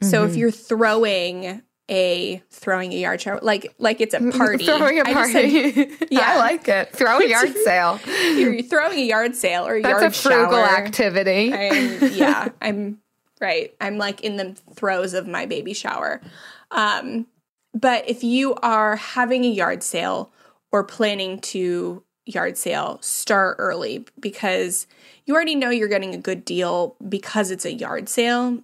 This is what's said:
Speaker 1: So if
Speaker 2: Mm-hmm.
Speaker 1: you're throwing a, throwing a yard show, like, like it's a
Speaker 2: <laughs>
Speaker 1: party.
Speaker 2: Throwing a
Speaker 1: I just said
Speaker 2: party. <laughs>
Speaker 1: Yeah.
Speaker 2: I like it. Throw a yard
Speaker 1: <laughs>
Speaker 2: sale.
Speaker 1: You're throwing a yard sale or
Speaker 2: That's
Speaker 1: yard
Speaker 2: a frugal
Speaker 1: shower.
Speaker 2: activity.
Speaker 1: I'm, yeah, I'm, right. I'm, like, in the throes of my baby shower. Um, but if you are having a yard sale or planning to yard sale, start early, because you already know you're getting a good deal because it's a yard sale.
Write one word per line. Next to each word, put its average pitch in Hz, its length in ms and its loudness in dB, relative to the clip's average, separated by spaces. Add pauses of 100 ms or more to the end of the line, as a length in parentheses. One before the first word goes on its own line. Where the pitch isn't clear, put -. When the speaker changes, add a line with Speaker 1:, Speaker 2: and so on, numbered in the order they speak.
Speaker 1:
So 202 220 4
if 208 80 2
Speaker 2:
Mm-hmm. 170 80 -2
Speaker 1:
you're 233 120 2
throwing 208 1080 0 (280)
a, 180 600 0
throwing 185 440 -4
a 185 40 -6
yard 180 240 -4
show, 202 200 -6
like, 208 360 -2
like 233 240 0
it's 220 120 -2
a - 60 0 (120)
Speaker 2:
<laughs> 254 60 -2
Speaker 1:
party. 226 280 2
Speaker 2:
Throwing 302 340 4
a 285 40 4
Speaker 1:
I 247 100 0
just 247 180 2
said 269 440 4
Speaker 2:
party. 277 260 2
<laughs> 320 100 -4
Speaker 1:
Yeah. 262 100 4 (120)
Speaker 2:
I 349 40 4
like 285 300 2
it. 196 260 2
Throw 247 260 4
a 392 80 6
yard 247 300 4
Speaker 1:
<laughs> 214 80 2
Speaker 2:
sale. 180 340 2 (360)
Speaker 1:
You're 247 280 2
throwing 320 360 2
a 269 40 0
yard 233 320 0
sale 180 320 0
or 220 140 0
Speaker 2:
That's - 200 2
Speaker 1:
yard - 20 4
Speaker 2:
a 220 80 4
frugal 247 460 4
Speaker 1:
shower. 202 200 4
Speaker 2:
activity. 202 760 0
Speaker 1:
I'm, 285 600 0
yeah, 285 360 2 (120)
I'm, 208 380 -4 (400)
right. 165 420 -2
I'm, 196 160 -4
like, 202 240 -4
in 208 160 -6
the 190 160 -8 (220)
throes 185 380 -2
of 185 140 -4
my 175 180 -6
baby 196 280 -6
shower. - 480 -6 (500)
Um, 226 560 -2 (460)
but 240 360 2
if 247 140 -6
you 247 320 0
are 214 400 2
having 247 480 0
a 247 60 4
yard 180 340 -2
sale 185 480 -4 (400)
or 202 140 2
planning 196 540 -4
to 180 640 -4 (240)
yard 175 320 -6
sale, 156 440 -4
start - 580 0
early, 170 460 -6 (140)
because 185 680 -4 (380)
you 285 100 0
already 320 200 0
know 262 140 0
you're 226 200 0
getting 190 260 -2
a - 20 -10
good 180 280 -6
deal 175 500 -2 (140)
because 202 420 -2
it's 185 140 -8
a 170 80 -6
yard 160 340 -8
sale. 240 560 0